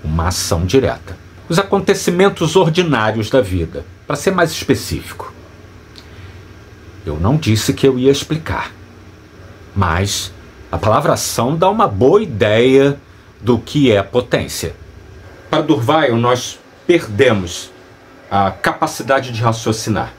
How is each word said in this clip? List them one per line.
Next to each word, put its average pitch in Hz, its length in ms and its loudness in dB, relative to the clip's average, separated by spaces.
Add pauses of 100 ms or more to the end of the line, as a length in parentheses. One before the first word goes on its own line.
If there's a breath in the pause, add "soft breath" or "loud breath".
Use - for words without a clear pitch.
Uma 82 260 -2
ação 92 360 -2
direta. 127 520 0 (320)
Os 175 100 2
acontecimentos 190 960 0
ordinários 139 720 2
da 131 120 4
vida, 85 440 -4 (200)
pra 156 100 -4
ser 190 160 -2
mais 175 200 0
específico. - 840 -6 (1700 loud breath)
Eu 76 140 -8
não 113 180 2
disse 110 360 0
que - 140 2
eu 127 120 2
ia 135 120 4
explicar, - 600 -4 (1040)
mas 95 560 -2 (400)
a - 60 -4
palavra 120 360 2
ação 120 420 -2
dá 185 140 2
uma 208 180 0
boa 131 340 4
ideia 131 760 2 (420 soft breath)
do 113 160 2
que 127 340 2
é 101 120 4
potência. 104 720 -4 (720)
Para 151 120 0
Durvaio, 147 560 2
nós 120 420 -2 (260)
perdemos 110 840 0 (600)
a 95 200 0
capacidade 135 800 -4
de 113 100 -6
raciocinar. 113 760 -2